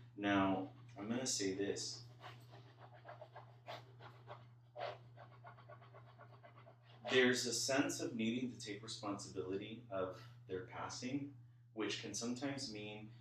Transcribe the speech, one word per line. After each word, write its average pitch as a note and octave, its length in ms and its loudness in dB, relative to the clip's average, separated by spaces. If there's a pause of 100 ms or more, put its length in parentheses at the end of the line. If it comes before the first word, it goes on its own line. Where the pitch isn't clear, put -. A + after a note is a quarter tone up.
(160)
Now, G2 540 6 (280)
I'm G#2 100 -4
gonna B2 180 2
say G2 280 2
this. - 460 0 (4000)
There's B2 360 10
a A2+ 60 2
sense - 480 4
of C3+ 140 0
needing A#2 360 2
to - 80 -8
take - 240 -6
responsibility G2 1080 -4
of F#2 260 0 (320)
their F#2 140 -2
passing, B2+ 680 -2 (440)
which G#2 280 2
can - 120 -4
sometimes B2 580 0
mean G#2 360 -6 (120)